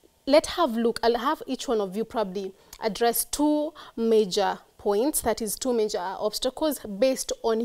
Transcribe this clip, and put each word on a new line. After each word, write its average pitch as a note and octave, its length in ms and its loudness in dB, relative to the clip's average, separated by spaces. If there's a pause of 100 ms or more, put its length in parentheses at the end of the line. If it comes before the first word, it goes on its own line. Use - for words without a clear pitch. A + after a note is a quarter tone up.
(260)
Let's D4+ 240 4
have C4+ 280 0
look, A#3 260 0
I'll A#3 140 2
have C4+ 300 -2
each C4 200 -6
one A3+ 140 0
of F#3+ 160 -4
you A3+ 80 -2
probably G3 480 -6 (260)
address A#3 460 0
two D4+ 480 0 (240)
major G#3 600 2 (180)
points, A3 440 2
that A3+ 200 0
is G#3 160 -6
two B3+ 160 -2
major G#3+ 260 0
obstacles, G#3+ 800 -2
based A#3+ 540 0 (100)
on A3+ 220 2